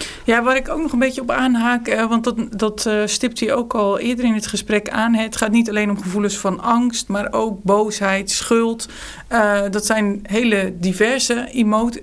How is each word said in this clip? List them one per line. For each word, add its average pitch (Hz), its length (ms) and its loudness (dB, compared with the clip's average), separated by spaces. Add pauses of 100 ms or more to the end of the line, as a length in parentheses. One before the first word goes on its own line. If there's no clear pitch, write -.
(240)
Ja, 233 180 4
waar 254 140 2
ik 262 120 -2
ook 302 120 -4
nog 311 120 -2
een 240 60 0
beetje 262 220 0
op 240 100 -6
aanhaak, 240 580 2
eh, 220 200 0
want 226 160 0
dat, 240 120 0 (140)
dat, 214 360 -2
eh, 214 180 0
stipt 233 360 -2
hij 220 140 0
ook 233 200 -2
al 202 240 2
eerder 240 260 -2
in 226 100 4
het 214 120 -2
gesprek 208 420 -2
aan. 226 260 2
Het 220 220 -2
gaat 220 140 0
niet 233 180 4
alleen 208 220 0
om 202 120 -2
gevoelens 202 360 -2
van 190 220 -2
angst, 240 480 0
maar 202 240 -2
ook 220 300 -2
boosheid, 196 680 0
schuld. 226 580 0 (400)
Eh, 208 320 2 (100)
dat 208 160 -2
zijn 208 360 0
hele 208 560 2
diverse 233 760 0
emo-, 220 360 2 (140)